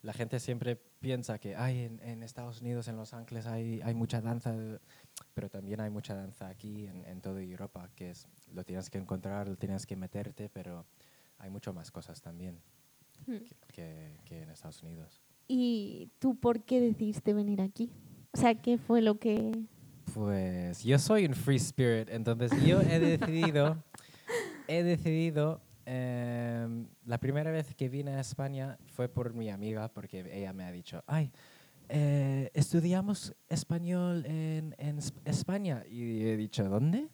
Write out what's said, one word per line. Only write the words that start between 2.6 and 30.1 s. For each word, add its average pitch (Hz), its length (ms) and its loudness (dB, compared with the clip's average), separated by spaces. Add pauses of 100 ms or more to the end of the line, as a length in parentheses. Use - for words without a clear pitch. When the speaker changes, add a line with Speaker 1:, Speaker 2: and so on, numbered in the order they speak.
Speaker 1:
Unidos, 120 280 -4
en 113 80 -8
Los 110 180 -12
Ángeles, 117 320 -10
hay, 113 360 -4
hay 117 120 0
mucha 113 260 0
danza", 117 340 -2 (800)
pero 101 140 -6
también 98 320 -8
hay 107 100 -4
mucha 104 260 -8
danza 98 320 -10
aquí 104 380 -12
en, 90 200 -14
en 92 160 -12
toda 95 180 -6
Europa, 92 540 -12
que 92 160 -12
es, - 160 -18 (260)
lo 90 120 -10
tienes 92 260 -8
que 98 80 -8
encontrar, 98 500 -6
lo 98 80 -6
tienes - 300 -4
que 196 100 -10
meterte, 104 540 -8
pero 87 340 -12 (540)
hay 98 120 -16
mucho 101 220 -10
más 85 180 -12
cosas 82 300 -16
también 85 400 -14 (680)
Speaker 2:
Hmm. 233 120 -8
Speaker 1:
que, 226 180 -16 (160)
que, 160 440 -14 (100)
que 82 160 -14
en 80 80 -16
Estados 80 320 -18
Unidos. - 400 -16 (260)
Speaker 2:
¿Y 240 720 0
tú 262 200 2
por 233 260 2
qué 254 180 4
decidiste 214 500 2
venir 208 300 2
aquí? 226 280 -2 (420)
O - 60 -4
sea, 233 160 8
¿qué 240 220 2
fue 233 240 6
lo 214 180 6
que...? 220 340 2 (600)
Speaker 1:
Pues 92 720 0
yo 135 140 8
soy 214 280 6
un 139 80 2
free 139 220 4
spirit, 120 540 4
entonces 117 420 2 (120)
yo 180 180 10
he 165 180 6
decidido, 160 840 4 (420)
Speaker 2:
<laughs> 370 440 -6
Speaker 1:
he 165 140 2
decidido, 160 760 2 (260)
em, 120 1000 -2 (160)
la 117 140 -2
primera 147 320 0
vez 156 240 -2
que 135 140 -2
vine 139 280 -4
a 135 40 -2
España 135 580 -4 (160)
fue 123 140 0
por 117 260 -4
mi 113 160 -4
amiga, 107 380 -4
porque 95 320 -10 (120)